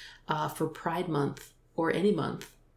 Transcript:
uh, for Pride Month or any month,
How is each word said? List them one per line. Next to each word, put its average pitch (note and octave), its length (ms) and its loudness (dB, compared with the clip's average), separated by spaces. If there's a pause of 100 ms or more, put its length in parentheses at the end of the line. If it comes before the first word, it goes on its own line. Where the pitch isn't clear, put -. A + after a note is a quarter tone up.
(280)
uh, D3+ 200 0
for D#3 200 0
Pride F3 400 -2
Month C#3+ 460 0 (220)
or E3 180 2
any G3+ 180 4
month, C#3 380 -2 (280)